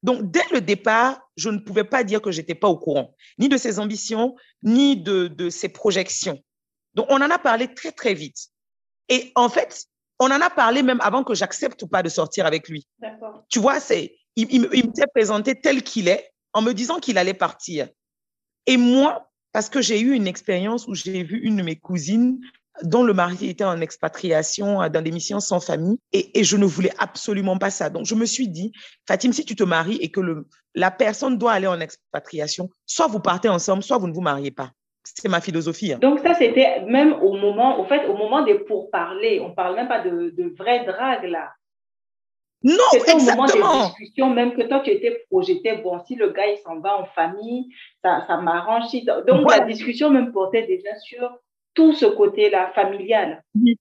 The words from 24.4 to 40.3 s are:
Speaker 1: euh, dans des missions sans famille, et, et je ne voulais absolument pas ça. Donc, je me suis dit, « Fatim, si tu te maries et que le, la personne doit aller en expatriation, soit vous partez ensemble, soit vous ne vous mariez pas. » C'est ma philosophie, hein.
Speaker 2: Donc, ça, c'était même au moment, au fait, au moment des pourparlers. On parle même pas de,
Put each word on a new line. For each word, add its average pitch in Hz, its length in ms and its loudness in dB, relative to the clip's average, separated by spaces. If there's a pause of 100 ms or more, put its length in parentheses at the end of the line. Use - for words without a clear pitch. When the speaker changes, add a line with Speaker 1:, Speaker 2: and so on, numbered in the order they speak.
Speaker 1:
euh, 165 80 0
dans 160 140 -2
des 160 100 -4
missions 202 280 -6
sans 180 200 -2
famille, 170 380 -2 (140)
et, - 280 0
et - 20 4
je 202 140 2
ne 202 80 4
voulais 180 320 0
absolument 196 640 -4
pas 196 100 -2
ça. 180 220 -4
Donc, - 160 -8
je 220 80 -4
me 220 100 2
suis 233 240 -4
dit, « 180 240 -8 (340)
Fatim, 196 240 0
si 302 140 -2
tu 233 100 -8
te 208 80 -2
maries 175 380 0
et 160 100 -6
que 196 100 -4
le, 160 280 -6 (260)
la 180 160 2
personne 220 460 -2
doit 226 160 2
aller 190 140 0
en 175 140 -2
expatriation, 156 920 -8 (160)
soit 320 220 0
vous 214 120 -4
partez 180 300 0
ensemble, 190 320 0
soit 247 160 -2
vous 185 100 -2
ne 160 60 -8
vous 180 80 -6
mariez 143 280 -2
pas. » 127 200 -12 (340)
C'est - 240 -10
ma 170 140 0
philosophie, 165 500 -4
hein. 120 60 -6
Speaker 2:
Donc, 269 220 4
ça, 349 140 4
c'était 262 520 4
même 277 260 6
au 196 240 2
moment, 208 420 2
au 190 60 -2
fait, 277 220 0
au 202 100 0
moment 220 260 0
des 208 180 4
pourparlers. 196 800 -2
On 175 120 -10
parle 185 240 -2
même 247 120 -4
pas 233 120 -2
de, 175 300 -4